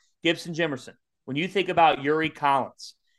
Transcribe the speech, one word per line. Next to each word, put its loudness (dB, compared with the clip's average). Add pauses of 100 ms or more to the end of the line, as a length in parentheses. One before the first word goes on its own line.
(220)
Gibson -2
Jimerson, -4 (300)
when -6
you -2
think -2
about 4
Yuri 0
Collins, -2 (220)